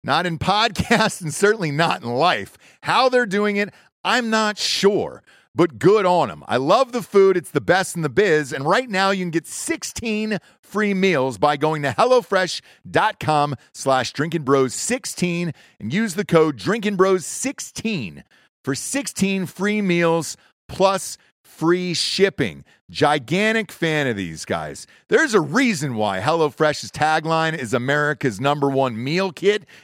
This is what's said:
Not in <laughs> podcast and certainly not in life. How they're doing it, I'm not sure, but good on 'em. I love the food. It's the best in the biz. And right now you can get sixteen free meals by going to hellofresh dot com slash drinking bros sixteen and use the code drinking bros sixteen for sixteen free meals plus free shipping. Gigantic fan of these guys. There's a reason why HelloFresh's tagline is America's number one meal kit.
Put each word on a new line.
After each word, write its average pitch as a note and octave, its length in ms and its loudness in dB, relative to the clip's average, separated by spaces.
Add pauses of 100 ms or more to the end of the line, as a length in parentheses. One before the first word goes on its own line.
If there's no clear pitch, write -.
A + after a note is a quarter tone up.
Not D#3 240 0
in E3 140 -4
<laughs> - 0 -
podcast G#3+ 800 0
and D3+ 120 -6
certainly G3+ 380 0
not E3 320 0
in A#2+ 60 -6
life. B2+ 480 0 (260)
How A3+ 260 2
they're B3 160 2
doing G3+ 320 -2
it, G3+ 120 -2 (360)
I'm A3+ 240 0
not A3 280 0
sure, B2 680 0 (300)
but D#3+ 240 0
good G3 280 4
on E3 260 2
'em. D2 160 -14
I A#2+ 100 0
love G#3+ 360 2
the A#3+ 100 -4
food. F#3+ 320 6
It's E3+ 160 -6
the D3 100 0
best F3 340 0
in E3+ 60 -4
the D3+ 80 -2
biz. D3+ 440 2
And C#3 120 -6
right A#3 240 2
now G3 220 0
you F#3+ 120 -2
can F3 80 -4
get E3 140 -2
sixteen A3 920 -6 (240)
free G3+ 320 -2
meals D3 440 2
by D3 200 2
going D3+ 260 0
to C#3 80 0
hellofresh F#3+ 720 2 (280)
dot F#3 300 0
com D3 360 0 (180)
slash C3 400 0
drinking D#3+ 300 -4
bros C3 300 2
sixteen F3 760 -4 (280)
and A#2+ 140 -6
use G#3 220 -2
the G3 100 -4
code D#3+ 300 4
drinking G3+ 400 -2
bros F#3 300 2
sixteen E3 1000 -8 (400)
for C#3 100 -4
sixteen F#3+ 720 -2
free G#3 360 -2
meals E3+ 560 0 (300)
plus F#3+ 500 0 (420)
free F3 340 0
shipping. B2+ 680 -2 (260)
Gigantic E3+ 840 0
fan D#3 360 -2
of A#2 80 -2
these E2+ 300 -8
guys. D#2 420 -6 (220)
There's C#4+ 240 2
a F#3+ 80 4
reason D3+ 540 0
why G2+ 260 0
HelloFresh's D3+ 720 0
tagline D#3+ 680 0
is A#2+ 160 -4
America's C#3 640 -2
number C#3+ 300 0
one C3 340 -2
meal F3 280 -4
kit. G3 340 0 (180)